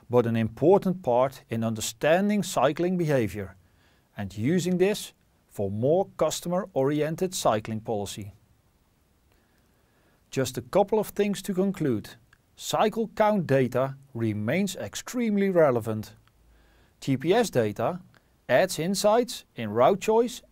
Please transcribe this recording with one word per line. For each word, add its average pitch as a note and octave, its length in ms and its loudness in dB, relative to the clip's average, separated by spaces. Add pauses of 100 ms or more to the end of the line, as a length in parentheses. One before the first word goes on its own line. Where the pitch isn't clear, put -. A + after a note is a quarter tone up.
but A#2+ 160 4
an A#2 120 0
important F3+ 680 2
part C3 460 0
in A2+ 140 -2
understanding D#3+ 800 0
cycling E3+ 560 0
behavior G#2+ 580 -2 (600)
and G2 220 -8
using F3 400 0
this G3 360 -2 (360)
for G2+ 200 -4
more C#3+ 380 0 (100)
customer-oriented D#3+ 1160 -2
cycling A2 460 -2
policy. G#2 520 -8 (2000)
Just - 280 -4
a A#2 40 -4
couple G3+ 380 0
of G3 100 -4
things G3+ 320 -2
to G3+ 120 -6
conclude. D#3+ 580 -2 (440)
Cycle G#3+ 600 -2
count G#3+ 300 2
data C3+ 500 0 (180)
remains A2+ 640 -2
extremely G3+ 720 -2
relevant. A#2 640 2 (880)
G C3+ 160 0
P D#3 160 0
S A#3 160 2
data A#2 500 -2 (480)
adds D3+ 320 2
insights G#3 640 0 (120)
in A2+ 160 -6
route C#3 280 4
choice A3+ 420 0 (100)